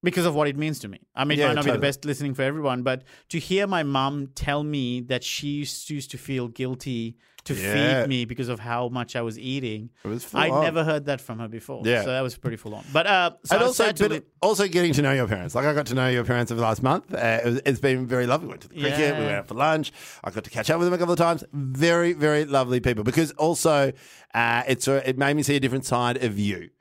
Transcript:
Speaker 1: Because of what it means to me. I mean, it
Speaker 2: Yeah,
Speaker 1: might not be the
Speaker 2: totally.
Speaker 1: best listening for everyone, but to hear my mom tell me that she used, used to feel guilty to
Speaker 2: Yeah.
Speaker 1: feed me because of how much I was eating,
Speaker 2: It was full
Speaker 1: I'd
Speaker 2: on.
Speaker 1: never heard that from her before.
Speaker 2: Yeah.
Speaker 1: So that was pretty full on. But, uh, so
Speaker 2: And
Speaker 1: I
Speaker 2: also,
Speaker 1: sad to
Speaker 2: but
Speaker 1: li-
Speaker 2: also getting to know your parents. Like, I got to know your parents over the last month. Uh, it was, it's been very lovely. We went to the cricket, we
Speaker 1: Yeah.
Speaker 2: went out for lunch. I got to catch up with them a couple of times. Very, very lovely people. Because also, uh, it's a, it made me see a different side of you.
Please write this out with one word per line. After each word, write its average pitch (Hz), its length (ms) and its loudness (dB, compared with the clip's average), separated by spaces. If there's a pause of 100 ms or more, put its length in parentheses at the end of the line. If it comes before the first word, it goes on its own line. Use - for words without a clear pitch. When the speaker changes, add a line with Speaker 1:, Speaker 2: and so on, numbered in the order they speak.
Speaker 1:
Because 175 240 2
of 151 80 2
what 151 120 2
it 139 80 -2
means 151 240 -2
to - 80 -12
me. 98 120 -14 (160)
I 131 100 -2
mean, 147 140 2
it - 20 4
Speaker 2:
Yeah, 143 60 4
Speaker 1:
might 127 80 2
not 147 100 0
be 139 60 2
the 113 60 2
Speaker 2:
totally. 139 100 0
Speaker 1:
best 139 180 -4
listening 143 300 -4
for 135 80 -2
everyone, 135 400 -2
but 127 180 -2 (280)
to 170 100 -2
hear 190 260 0
my 190 160 0
mom 139 540 0
tell 147 280 -2
me 127 380 -4
that 123 220 -4
she - 240 -6
used, 143 420 -6
used 143 220 -8
to - 80 -12
feel 127 280 -4
guilty 120 720 -6 (280)
to 135 100 -4
Speaker 2:
Yeah. 117 480 2
Speaker 1:
feed - 60 0
me 123 160 0
because 120 220 -6
of 117 120 -6
how 120 300 -4
much 120 260 -6
I 120 80 -2
was 110 160 -6
eating, 117 500 -6 (140)
Speaker 2:
It - 60 -8
was 120 140 -6
full - 160 -10
Speaker 1:
I'd 151 120 2
Speaker 2:
on. 147 120 2
Speaker 1:
never 160 200 0
heard 151 220 -2
that 139 140 -4
from 117 200 -12
her 117 80 -8
before. 113 360 -12
Speaker 2:
Yeah. 113 200 2
Speaker 1:
So 127 80 -2
that 131 100 -2
was 127 160 -4
pretty 117 200 -6
full 107 180 -12
on. 107 80 -14 (100)
But, 165 140 2
uh, 185 240 4 (120)
so 175 120 2
Speaker 2:
And 226 80 4
Speaker 1:
I - 40 4
Speaker 2:
also, 247 180 2
Speaker 1:
sad 214 120 0
to 190 60 4
Speaker 2:
but 208 80 2
Speaker 1:
li- 160 100 -2 (180)
Speaker 2:
also 202 280 4
getting 170 260 4
to 139 80 4
know 135 120 4
your 127 140 2
parents. 95 280 -4
Like, 131 100 2
I 151 80 2
got 143 140 0
to 120 80 -4
know 127 140 2
your 123 160 2
parents 120 260 0
over 117 100 -2
the 113 60 2
last 113 160 0
month. 139 280 0
Uh, - 60 -4 (260)
it - 20 -2
was, 123 200 2
it's 131 140 2
been 131 260 2
very 123 220 0
lovely. 156 180 0
We 113 60 -10
went - 100 -14
to - 80 -20
the - 60 -20
cricket, 143 240 -2
we 156 40 4
Speaker 1:
Yeah. 143 160 2
Speaker 2:
went 147 120 -2
out 101 160 -4
for 104 80 -10
lunch. 156 360 0 (320)
I - 60 -6
got 104 140 -8
to - 80 -16
catch 113 180 -4
up 160 80 4
with 175 80 2
them 180 80 2
a 175 60 0
couple 175 140 2
of 165 60 0
times. 170 320 2
Very, 160 640 2
very 151 320 2
lovely 127 360 2
people. 113 220 0
Because 143 280 2
also, 151 640 2 (420)
uh, 117 320 2
it's 131 200 0
a, 135 220 2
it 127 80 0
made 139 180 2
me 151 60 0
see 143 140 2
a 139 40 2
different 131 260 0
side 123 380 0
of 107 140 0
you. 98 320 -2 (120)